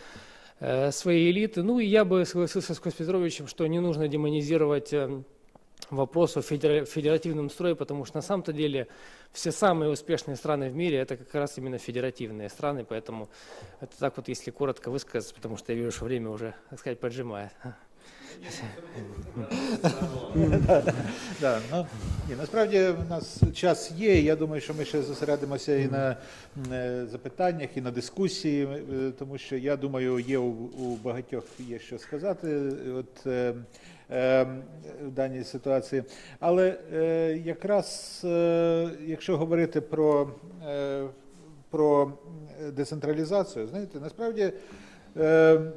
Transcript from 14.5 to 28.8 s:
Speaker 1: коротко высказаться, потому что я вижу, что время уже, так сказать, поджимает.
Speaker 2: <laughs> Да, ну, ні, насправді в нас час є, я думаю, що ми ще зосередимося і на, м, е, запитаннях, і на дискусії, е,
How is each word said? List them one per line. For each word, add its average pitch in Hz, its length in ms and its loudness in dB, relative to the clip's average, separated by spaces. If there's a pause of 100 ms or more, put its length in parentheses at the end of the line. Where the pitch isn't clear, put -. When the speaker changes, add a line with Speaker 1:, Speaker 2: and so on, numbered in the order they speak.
Speaker 1:
коротко 127 400 -4
высказаться, 123 440 -6
потому - 220 -10
что - 160 -8
я 117 60 -2
вижу, 120 120 -2
что 113 160 -8
время 117 240 -4
уже, 110 240 -8 (160)
так 131 80 -16
сказать, 123 200 -8
поджимает. 117 540 -8 (840)
Speaker 2:
<laughs> 156 3000 0
Да, 127 180 2 (140)
ну, 170 140 -2 (420)
ні, 135 100 -6
насправді 208 420 2 (260)
в 165 40 -8
нас - 300 -6 (140)
час - 440 2
є, 196 220 8
я 156 160 4
думаю, 156 240 -2
що 151 140 -8
ми 151 100 -4
ще 147 180 0
зосередимося 143 760 0
і 135 120 4
на, 131 280 0 (400)
м, 127 160 -8
е, 123 400 -4
запитаннях, 143 640 -2
і 135 40 -2
на 127 100 -4
дискусії, 143 720 -2
е, 135 540 -4